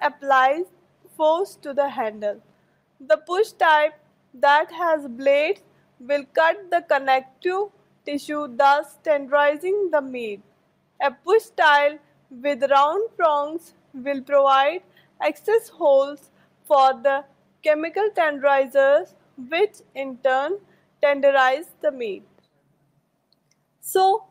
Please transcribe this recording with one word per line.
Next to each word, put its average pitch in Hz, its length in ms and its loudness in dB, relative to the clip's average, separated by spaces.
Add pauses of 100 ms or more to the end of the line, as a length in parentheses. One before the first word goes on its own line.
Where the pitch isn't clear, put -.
applies 277 640 0 (520)
force 330 460 -2
to 285 100 -12
the 277 160 -2
handle. 214 540 -8 (580)
The 294 160 2
push 359 360 -4
type 311 420 2 (400)
that 285 380 2
has 320 360 -2
blades 277 540 -2 (380)
will 269 240 -6 (100)
cut 339 360 0
the 339 180 -2
connective 277 800 -2 (360)
tissue, 294 520 -8
thus 285 480 2
tenderizing 294 880 0
the 294 100 0
meat. 233 400 -10 (580)
A 269 120 -2
push 415 320 0
style 294 540 2 (320)
with 269 400 -4
round 302 460 2
prongs 302 580 -4 (200)
will 269 280 -6
provide 277 600 2 (380)
access 415 480 -2
holes 285 640 0 (360)
for 269 260 4 (100)
the 277 220 0 (380)
chemical 320 540 -2
tenderizers, 277 1000 0 (340)
which 359 280 -2 (180)
in 262 240 -10
turn 277 400 -2 (440)
tenderize 277 640 2 (140)
the 302 120 -2
meat. 214 320 -10 (1600)
So, 381 500 0